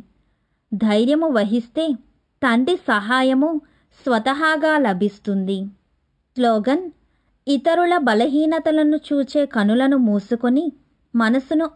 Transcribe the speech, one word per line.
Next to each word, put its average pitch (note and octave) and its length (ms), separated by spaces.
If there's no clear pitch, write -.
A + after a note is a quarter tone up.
ధైర్యము A3+ 540
వహిస్తే A#3+ 640
తండ్రి B3+ 320
సహాయము C4 880
స్వతహాగా D4 760
లభిస్తుంది. G3 880
స్లోగన్. B3 560
ఇతరుల E4 500
బలహీనతలను D#4 1000
చూచే C#4+ 480
కనులను B3+ 520
మూసుకొని A#3+ 720
మనసును C4 600